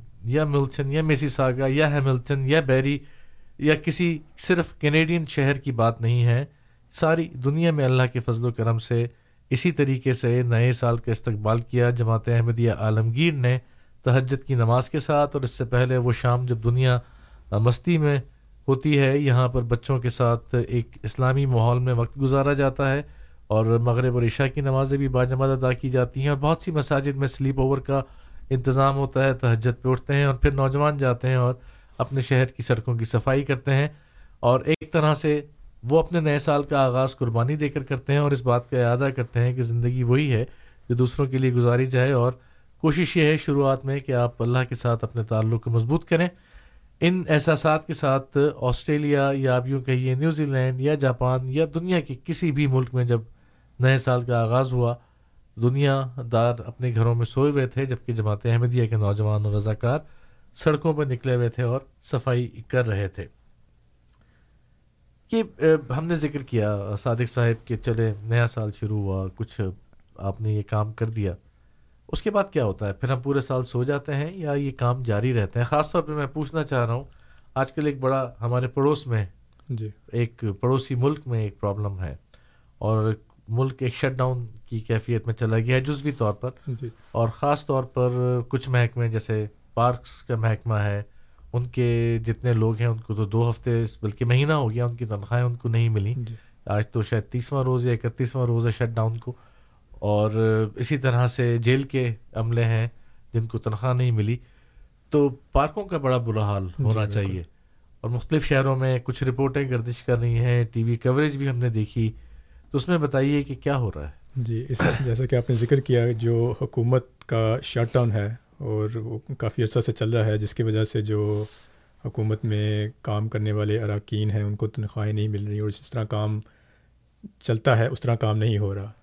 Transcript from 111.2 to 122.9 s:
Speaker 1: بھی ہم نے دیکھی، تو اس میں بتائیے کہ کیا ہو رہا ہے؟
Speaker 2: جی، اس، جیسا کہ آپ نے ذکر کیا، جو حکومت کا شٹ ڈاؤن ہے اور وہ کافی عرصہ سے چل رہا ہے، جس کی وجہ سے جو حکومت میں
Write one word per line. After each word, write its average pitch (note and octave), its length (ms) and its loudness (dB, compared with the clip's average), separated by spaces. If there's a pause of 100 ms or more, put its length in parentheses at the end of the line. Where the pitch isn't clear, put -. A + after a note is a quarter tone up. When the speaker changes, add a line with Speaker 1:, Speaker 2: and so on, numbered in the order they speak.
Speaker 1:
بھی C#3 120 -2
ہم B2 100 -2
نے B2 100 0
دیکھی، A2 440 -2 (580)
تو C#3+ 80 -2
اس B2+ 100 -2
میں F3 100 4
بتائیے C#3+ 440 0
کہ C#3 120 -10
کیا C#3 220 -2
ہو A#2 180 0
رہا D2 120 -10
ہے؟ D2 60 -12 (240)
Speaker 2:
جی، A#2 320 -4
اس، B2+ 140 -2 (220)
جیسا B2 220 0
کہ B2 80 0
آپ A#2+ 160 2
نے B2 60 2
ذکر A#2+ 240 2
کیا، B2 320 2
جو A#2 480 0
حکومت - 640 -2
کا A2+ 360 0
شٹ A#2 320 -2
ڈاؤن A#2+ 180 2
ہے G#2 220 -4 (240)
اور G#2+ 380 -4
وہ A2+ 220 -8 (200)
کافی A#2 240 -4
عرصہ A2 240 0
سے A#2 60 0
چل A2 180 -2
رہا A2+ 160 2
ہے، G#2+ 120 2
جس G#2+ 160 -4
کی - 80 -2
وجہ A2 220 0
سے - 160 -2
جو G#2 440 -2 (600)
حکومت A2 400 -2
میں G#2+ 440 0 (140)